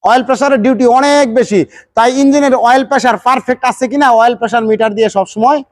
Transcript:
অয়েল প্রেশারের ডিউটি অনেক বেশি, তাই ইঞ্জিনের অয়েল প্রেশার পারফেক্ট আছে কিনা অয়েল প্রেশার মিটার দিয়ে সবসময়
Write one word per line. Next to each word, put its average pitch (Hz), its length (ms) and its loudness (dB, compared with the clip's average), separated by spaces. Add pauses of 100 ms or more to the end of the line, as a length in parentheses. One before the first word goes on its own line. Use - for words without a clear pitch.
অয়েল 240 220 2
প্রেশারের 262 380 -2
ডিউটি 247 240 0
অনেক 269 480 2
বেশি, 208 300 0 (300)
তাই 254 260 0
ইঞ্জিনের 277 340 2
অয়েল 247 300 2
প্রেশার 247 320 0
পারফেক্ট 247 480 -4
আছে 254 240 -4
কিনা 269 220 0
অয়েল 233 260 2
প্রেশার 226 280 -4
মিটার 220 300 -2
দিয়ে 220 140 0
সবসময় 220 640 -2